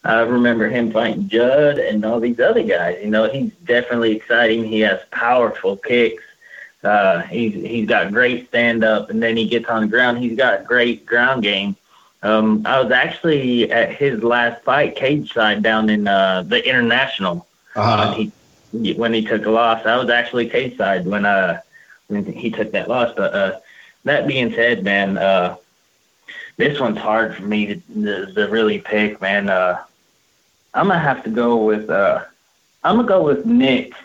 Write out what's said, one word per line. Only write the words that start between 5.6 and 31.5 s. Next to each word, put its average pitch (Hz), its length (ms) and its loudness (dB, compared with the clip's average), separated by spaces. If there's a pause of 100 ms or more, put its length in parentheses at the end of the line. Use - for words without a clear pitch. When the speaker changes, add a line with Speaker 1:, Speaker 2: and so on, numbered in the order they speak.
Speaker 1:
kicks. 120 460 0 (600)
Uh, 98 400 2
he's, 104 320 -4
he's 107 340 -4
got 101 240 0
great 123 360 0
stand-up, 110 640 0
and 110 120 -2
then 113 140 0
he 110 120 0
gets 117 200 -2
on 113 140 0
the 107 60 0
ground. 120 300 2
He's 117 180 -4
got 120 280 0
great 120 420 0
ground 123 360 0
game. 101 340 -2 (460)
Um, 107 440 2
I 131 140 2
was 120 120 0
actually 131 760 0
at 117 240 0
his 131 280 -2
last 117 420 0
fight, 139 320 0
cage 143 360 -2
side, 107 300 0
down 110 280 2
in, 104 180 0
uh, 95 340 2
the 113 240 -2
International. 120 800 0 (280)
Speaker 2:
Uh-huh. 107 320 2
Speaker 1:
When 104 100 -2
he, 107 140 -6 (640)
when 113 200 -2
he 110 100 0
took 110 220 -2
a 107 40 0
loss, 113 360 2
I 113 100 2
was 123 140 -2
actually 120 400 0
cage 127 260 -4
side 95 300 0
when, 101 180 -2
uh, 95 360 0 (480)
when 101 160 -4
he - 260 -6
took 107 220 -6
that 95 160 -4
loss. 120 280 -2
But, 98 180 -2
uh, 98 260 -2 (440)
that 143 220 0
being 131 260 0
said, 117 320 2
man, 98 320 0
uh, 92 400 2 (1000)
this 143 220 0
one's 120 200 -2
hard 110 380 0
for 92 60 -14
me 104 240 -2
to, 101 100 -6
to, 98 580 -6
to 104 140 0
really 107 320 0
pick, 104 400 -2
man. 101 280 -2
Uh, 92 340 0 (920)
I'm 170 140 0
gonna 180 100 2
have 139 260 -2
to 110 60 -4
go 117 340 2